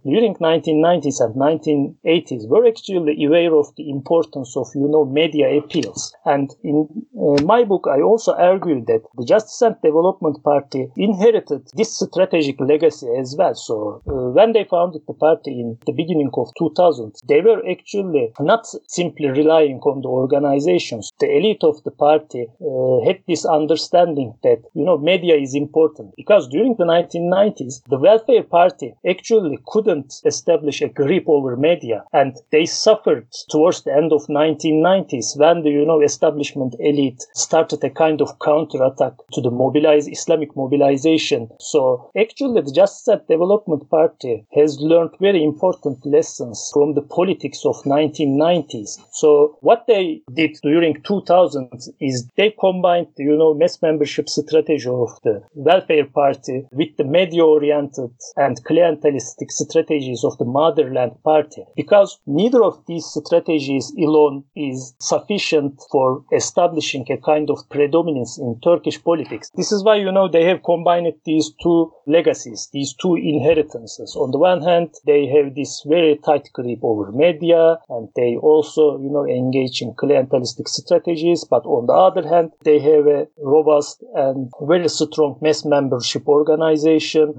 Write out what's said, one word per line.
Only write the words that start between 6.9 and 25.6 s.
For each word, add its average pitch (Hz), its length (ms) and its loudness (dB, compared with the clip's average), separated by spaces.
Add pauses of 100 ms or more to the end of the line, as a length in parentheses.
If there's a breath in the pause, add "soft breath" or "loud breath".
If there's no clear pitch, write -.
uh, 143 240 2
my 220 220 4
book, 190 260 -2
I 139 100 0
also 190 340 2
argue 175 520 0
that 113 160 0 (140)
the 123 80 -8
Justice 196 380 0
and 226 200 2
Development 165 600 0
Party 139 540 -2
inherited 202 800 0
this 208 240 -4
strategic 165 600 -2
legacy 147 460 0 (120)
as 131 200 -8
well. 156 160 2
So, 107 520 -8
uh, 127 260 -4
when 208 200 4
they 214 120 0
founded 175 420 -4
the 147 80 -12
party 151 380 0
in 117 340 -8
the 147 60 -4
beginning 156 420 -2
of 127 140 -4 (100)
two 160 180 -2
thousand, 127 380 0 (140)
they 147 120 4
were 202 280 2
actually 175 720 -4
not 202 260 0 (220)
simply 151 400 -4
relying 147 520 2
on 139 220 -2
the 127 60 -6
organizations. 139 1000 -2 (100)
The 143 160 0
elite 202 260 0
of 151 220 0
the 143 60 -8
party, 147 560 0 (140)
uh, 131 460 0
had 185 220 -2
this 160 160 -4
understanding 156 1000 0
that, 120 200 2 (120)
you 147 100 -4
know, 170 140 0
media 170 380 2
is 135 180 -2
important, 147 640 -2